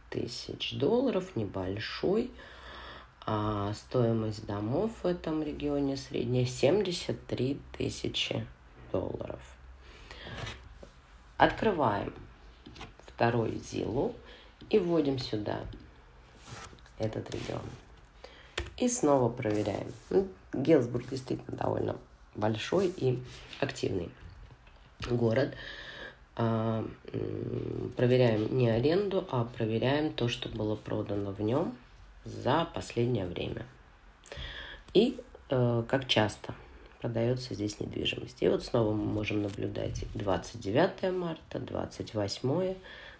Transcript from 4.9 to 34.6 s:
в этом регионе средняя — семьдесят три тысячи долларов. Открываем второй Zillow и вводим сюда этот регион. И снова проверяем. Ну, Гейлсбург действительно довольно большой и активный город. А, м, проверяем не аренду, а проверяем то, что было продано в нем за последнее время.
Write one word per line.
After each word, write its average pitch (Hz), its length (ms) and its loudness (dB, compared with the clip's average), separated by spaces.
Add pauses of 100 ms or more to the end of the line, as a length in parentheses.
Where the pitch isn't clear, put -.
в 185 40 0
этом 165 360 -2
регионе 143 540 0
средняя — 127 480 0
семьдесят 175 840 2
три 127 340 0 (180)
тысячи - 680 -2 (460)
долларов. - 500 -4 (2000)
Открываем 143 720 4 (960)
второй 117 460 2
Zillow 113 640 -2 (540)
и 214 100 6
вводим 160 400 4
сюда 107 420 -4 (1400)
этот - 320 -2
регион. - 320 -4 (1120)
И 254 120 4
снова 143 400 6
проверяем. 104 640 0 (180)
Ну, 190 180 4 (240)
Гейлсбург 127 560 4
действительно - 480 -6
довольно - 400 0 (380)
большой 113 600 2
и 127 260 2 (380)
активный - 500 -2 (960)
город. 117 460 2 (800)
А, 113 500 2 (280)
м, - 840 -4
проверяем 123 600 6
не 123 140 6
аренду, 175 600 4
а 120 140 2
проверяем 123 680 2
то, 120 160 0
что - 200 -4
было 107 280 0
продано 104 560 -2
в 104 100 -6
нем 147 340 2 (480)
за 117 500 2
последнее 117 520 0
время. - 400 -4 (1300)